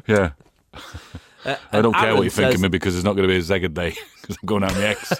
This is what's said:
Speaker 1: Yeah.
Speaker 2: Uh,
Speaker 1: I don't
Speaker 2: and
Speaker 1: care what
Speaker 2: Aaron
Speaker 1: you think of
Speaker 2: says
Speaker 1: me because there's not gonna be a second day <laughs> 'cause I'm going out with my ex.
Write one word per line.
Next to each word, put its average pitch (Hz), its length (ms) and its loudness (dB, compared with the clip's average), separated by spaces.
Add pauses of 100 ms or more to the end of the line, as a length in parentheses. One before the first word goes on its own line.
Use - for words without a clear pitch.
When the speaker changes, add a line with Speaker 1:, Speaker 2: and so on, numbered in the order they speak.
Speaker 1:
Yeah. 98 260 2 (420)
Speaker 2:
Uh, - 840 -12 (160)
Speaker 1:
I 107 100 2
don't 113 120 4
Speaker 2:
and - 20 0
Speaker 1:
care 190 80 2
what - 80 -
Speaker 2:
Aaron 101 120 2
Speaker 1:
you 87 60 0
think 104 180 0
of 127 60 4
Speaker 2:
says 92 80 0
Speaker 1:
me 95 80 2
because 90 240 0
there's 87 120 -2
not 101 100 2
gonna 95 120 2
be 92 100 4
a 87 60 0
second 90 300 -2
day 85 180 -4
<laughs> - 320 -16
'cause - 180 -12
I'm - 40 -12
going 98 180 0
out 95 120 0
with 95 60 -2
my 104 80 0
ex. - 300 -4